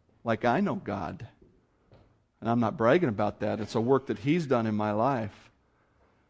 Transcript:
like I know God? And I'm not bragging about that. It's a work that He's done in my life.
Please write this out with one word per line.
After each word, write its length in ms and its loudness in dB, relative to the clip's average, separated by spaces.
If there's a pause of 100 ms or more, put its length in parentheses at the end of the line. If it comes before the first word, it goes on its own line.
(240)
like 220 0
I 140 4
know 160 0
God? 500 -8 (1120)
And 80 -4
I'm 120 2
not 180 0
bragging 320 4
about 300 -4
that. 200 -2
It's 140 -8
a 80 2
work 240 2
that 140 -4
He's 260 0
done 200 2
in 80 0
my 180 0
life. 580 -2 (800)